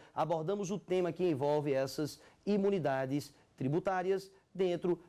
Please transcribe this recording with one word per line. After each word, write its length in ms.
abordamos 580
o 80
tema 340
que 120
envolve 480
essas 480
imunidades 880
tributárias 760
dentro 540